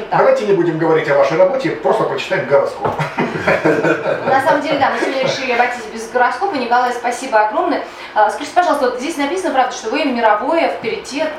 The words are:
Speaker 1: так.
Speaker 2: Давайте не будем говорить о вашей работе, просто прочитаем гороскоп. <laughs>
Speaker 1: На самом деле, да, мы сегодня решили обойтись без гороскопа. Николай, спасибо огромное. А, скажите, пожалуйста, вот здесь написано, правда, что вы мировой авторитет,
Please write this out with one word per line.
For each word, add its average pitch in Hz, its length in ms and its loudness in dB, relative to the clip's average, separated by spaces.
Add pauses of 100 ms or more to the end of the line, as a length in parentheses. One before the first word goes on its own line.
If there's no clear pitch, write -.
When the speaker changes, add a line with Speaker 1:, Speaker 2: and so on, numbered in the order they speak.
Speaker 1:
так. 175 120 2
Speaker 2:
Давайте - 260 4
не 196 60 4
будем 165 260 2
говорить 160 320 2
о 139 80 4
вашей 156 180 4
работе, 180 340 4
просто - 340 0
прочитаем 131 420 -2
гороскоп. 135 480 0
<laughs> - 720 -2 (600)
Speaker 1:
На 269 180 2
самом 294 180 2
деле, 285 180 -2
да, 247 140 2
мы 240 80 -2
сегодня 262 240 -2
решили 262 280 -2
обойтись 240 400 0
без 226 200 -10
гороскопа. 262 420 0
Николай, 247 380 0
спасибо 240 480 -2
огромное. 277 420 0 (320)
А, 214 160 4
скажите, - 240 -6
пожалуйста, 294 360 2
вот 247 100 -4
здесь 311 160 -4
написано, 302 380 -2
правда, 254 200 2
что 220 160 -8
вы 302 140 -2
мировой 247 600 2
авторитет, 247 760 -4